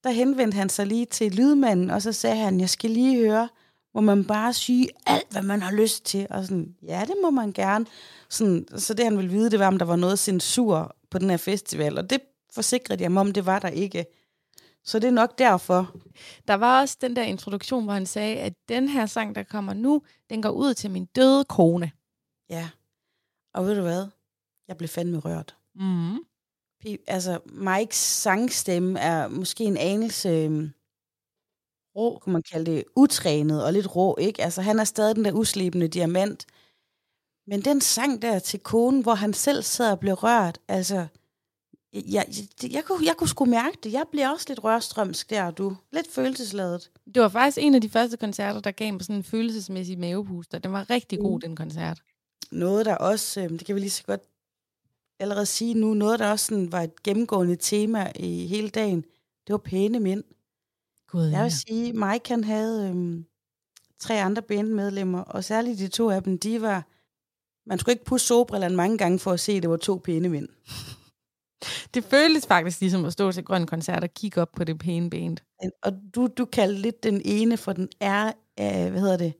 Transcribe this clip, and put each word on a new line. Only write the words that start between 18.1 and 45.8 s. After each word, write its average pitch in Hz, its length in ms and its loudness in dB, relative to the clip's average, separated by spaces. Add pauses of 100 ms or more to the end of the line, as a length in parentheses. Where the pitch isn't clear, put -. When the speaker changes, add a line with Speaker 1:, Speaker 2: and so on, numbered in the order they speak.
Speaker 2:
at 190 160 -6 (160)
den 254 200 0
her 262 160 0
sang, 214 300 -6
der 202 80 -8
kommer 196 300 -6
nu, 277 280 2 (280)
den 220 120 -4
går 214 80 0
ud 277 240 0
til 208 180 -6
min 185 140 -6
døde 269 400 6
kone. 170 460 2 (580)
Speaker 1:
Ja. 165 200 -8 (840)
Og 185 120 -2
ved 208 100 0
du 202 60 0
hvad? 180 240 -2 (640)
Jeg 185 100 -14
blev 170 100 -8
fandme 170 320 -4
rørt. 165 360 -8 (200)
Speaker 2:
Mhm. 185 420 -2 (680)
Speaker 1:
Pi-, 208 220 -10
altså, 180 380 -4
Mikes 196 520 -2
sangstemme 190 1000 0
er 156 280 0
måske 185 360 -6
en 202 140 0
anelse, 202 520 -2
øhm, 156 420 0 (1200)
Speaker 2:
Rå. 226 260 -2
Speaker 1:
kunne 185 120 -2
man 165 180 0
kalde 165 200 -4
det, 156 120 -2 (120)
utrænet 151 720 4
og 156 80 2
lidt 196 220 0
rå, 185 240 4
ikke? 202 240 0
Altså, 175 180 -2
han 214 180 2
er 214 40 2
stadig 214 320 2
den 220 100 0
der 202 60 2
uslebende 180 560 0
diamant. 175 580 -2 (1000)
Men 202 140 -2
den 277 200 4
sang 247 400 0
der 220 180 0
til 196 200 -6
konen, 247 420 4
hvor 233 120 2
han 208 200 0
selv 277 300 0
sidder 233 280 0
og 185 80 -2
bliver 196 160 0
rørt, 214 520 2
altså, 185 400 -2 (840)
jeg, 202 180 -10
jeg, 202 140 2 (360)
det, 247 120 -8
jeg 294 120 -4
kunne, 349 220 -2
jeg 330 100 2
kunne 320 100 0
sgu - 180 0
mærke 240 380 2
det. 214 100 -6
Jeg 277 180 -2
bliver 277 180 0
også 311 200 -4
lidt 247 140 -10
rørstrømsk 220 640 -2
der, 185 220 -2
du. 190 240 -4 (180)